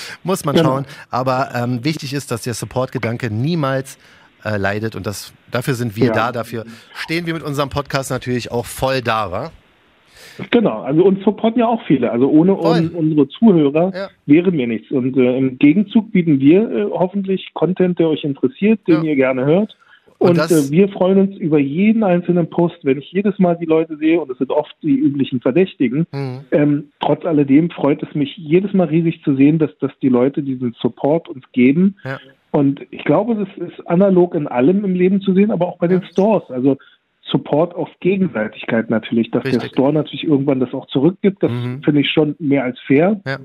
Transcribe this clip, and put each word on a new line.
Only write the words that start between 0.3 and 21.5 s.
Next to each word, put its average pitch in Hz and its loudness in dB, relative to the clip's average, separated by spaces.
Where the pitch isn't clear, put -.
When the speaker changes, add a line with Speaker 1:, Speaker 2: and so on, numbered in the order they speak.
Speaker 1:
man 147 -2
Speaker 2:
Genau. 160 4
Speaker 1:
schauen. 135 -2
Aber, 131 -2
ähm, 120 -4
wichtig 147 -6
ist, 143 -8
dass 117 -6
der 117 -6
Support-Gedanke 120 -6
niemals, 135 -4
äh, 107 -4
leidet 104 -4
und 98 -8
das, - -10
dafür 127 -2
sind 117 -4
wir 120 2
Speaker 2:
Ja. 110 0
Speaker 1:
da, 113 0
dafür 117 -8
stehen 165 -6
wir 165 -4
mit 160 -8
unserem 143 -4
Podcast 139 -4
natürlich 123 -6
auch 120 -4
voll 131 -2
da, 110 -2
wa? 127 -8
Speaker 2:
Genau, 151 0
also 151 2
uns 196 2
supporten 226 0
ja 226 2
auch 233 -2
viele. 120 0
Also 120 2
ohne 170 4
Speaker 1:
Voll. 165 0
Speaker 2:
un-, 165 0
unsere 156 2
Zuhörer 170 4
Speaker 1:
Ja. 190 -8
Speaker 2:
wären 175 4
wir 135 -2
nichts. 113 -6
Und, 131 -2
äh, 127 2
im 131 -2
Gegenzug 196 4
bieten 165 2
wir, 180 4
äh, 214 -2
hoffentlich 185 -2
Content, 180 0
der 165 2
euch 151 -4
interessiert, 160 0
den 165 2
Speaker 1:
Ja. 156 -2
Speaker 2:
ihr 151 -2
gerne 131 0
hört. 180 2
Speaker 1:
Und 180 4
Speaker 2:
Und, 175 4
Speaker 1:
das 156 2
Speaker 2:
äh, - -8
wir 190 4
freuen 196 2
uns 196 0
über 156 0